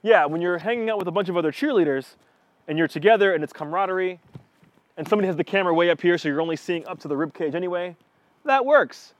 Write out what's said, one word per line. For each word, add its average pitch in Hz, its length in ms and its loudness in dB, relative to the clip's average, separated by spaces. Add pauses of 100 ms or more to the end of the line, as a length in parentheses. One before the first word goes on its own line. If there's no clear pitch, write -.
Yeah, 208 240 6
when 160 140 -4
you're 175 180 0
hanging 220 320 -4
out 214 80 -2
with 185 80 -4
a 175 60 -4
bunch 190 160 -2
of 175 80 -2
other 160 160 0
cheerleaders 165 640 0 (500)
and 156 100 -6
you're 160 120 0
together 196 440 4
and 151 120 -2
it's - 80 -12
camaraderie 185 640 -4 (800)
and 156 100 -8
somebody 208 220 2
has 170 80 -2
the 175 80 -2
camera 185 300 0
way 170 160 4
up 165 100 0
here 175 180 2
so 151 100 -4
you're 143 120 -2
only 165 160 -2
seeing 170 320 -6
up 185 120 -12
to 156 80 -14
the 143 80 -4
rib 151 180 -4
cage 151 200 -4
anyway, 175 400 -6 (500)
that 269 220 2
works 269 520 2